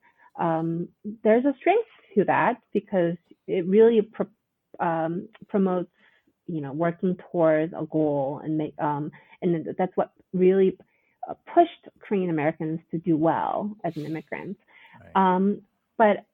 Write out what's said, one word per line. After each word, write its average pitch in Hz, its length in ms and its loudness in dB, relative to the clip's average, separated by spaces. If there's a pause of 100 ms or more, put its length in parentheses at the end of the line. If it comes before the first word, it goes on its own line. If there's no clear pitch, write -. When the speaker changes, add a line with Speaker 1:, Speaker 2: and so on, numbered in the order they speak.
(400)
Speaker 1:
um, 165 500 -4 (340)
there's 226 220 4
a 285 140 0
strength 427 300 0 (260)
to 190 100 2
that 156 360 0 (120)
because 180 420 -2 (320)
it 175 200 -2
really 220 340 6
pro-, 220 260 -6 (520)
um, 165 500 -4 (180)
promotes, 185 440 0 (560)
you 160 140 -6
know, 139 120 -8
working 175 440 -2 (140)
towards 160 420 2
a 156 120 -6
goal 147 580 -2
and 156 140 -4
make, 151 240 -6
um, 147 300 -4 (300)
and 170 240 -2
th-, - 120 -8
that's 185 180 -2
what - 180 -2 (200)
really, 185 440 4 (520)
uh, - 60 -12 (180)
pushed - 340 2 (120)
Korean 185 300 -4
Americans 160 520 -2 (100)
to 170 60 -4
do 165 200 0
well 156 680 -2
as 165 100 -6
an 151 100 -8
immigrant. 160 520 -10 (420)
Speaker 2:
Right. - 160 -10
Speaker 1:
Um, 190 460 4 (360)
but 214 360 2